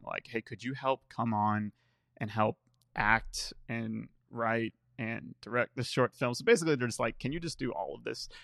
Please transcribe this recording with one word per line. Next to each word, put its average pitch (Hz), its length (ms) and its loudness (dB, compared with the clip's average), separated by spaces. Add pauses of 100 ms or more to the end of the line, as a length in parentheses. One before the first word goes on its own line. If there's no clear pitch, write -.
Like, - 220 -6
"Hey, 113 140 -2
could 107 220 -12
you 127 100 -6
help 135 360 0
come 113 240 0
on 104 380 2 (460)
and 110 140 -4
help 110 260 2 (380)
act - 580 2 (140)
and 110 400 -4 (220)
write 113 440 0 (240)
and 113 440 -6
direct 117 340 0
this 123 140 -4
short 123 260 2
film?" 123 180 0
So 127 120 -8
basically, 156 300 6
they're 123 120 2
just 113 120 -4
like, 117 200 -2
"Can 127 120 -2
you 160 80 -4
just 165 200 -6
do 131 120 -2
all 71 240 -6
of - 80 -12
this?" 113 260 -6 (140)